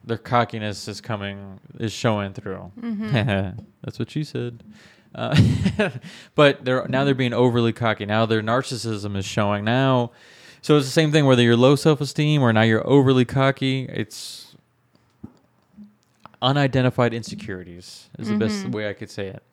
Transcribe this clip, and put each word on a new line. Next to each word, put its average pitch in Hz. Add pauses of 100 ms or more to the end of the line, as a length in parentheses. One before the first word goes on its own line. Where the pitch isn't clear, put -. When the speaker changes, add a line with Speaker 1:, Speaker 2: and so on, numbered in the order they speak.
Speaker 1:
their 113
cockiness 110
is 104
coming, 98 (180)
is 113
showing 101
through. 95
Speaker 2:
Mm-hmm. 123 (120)
Speaker 1:
<laughs> -
That's -
what 117
she 151
said. 120 (520)
Uh, 117 (800)
<laughs> -
but 143
they're, 127
now 131
they're 139
being 123
overly 120
cocky. 107
Now 107
their 110
narcissism 110
is 95
showing. 104
Now, 123 (500)
so 151
it's 135
the 131
same 156
thing, 156
whether 123
you're 117
low 131
self-esteem 151
or 117
now 110
you're 113
overly 131
cocky, 135
it's - (1900)
unidentified 127
insecurities 95 (100)
is 220
the 214
best 208
Speaker 2:
Mm-hmm. 190
Speaker 1:
way 104
I 101
could -
say 98
it. - (100)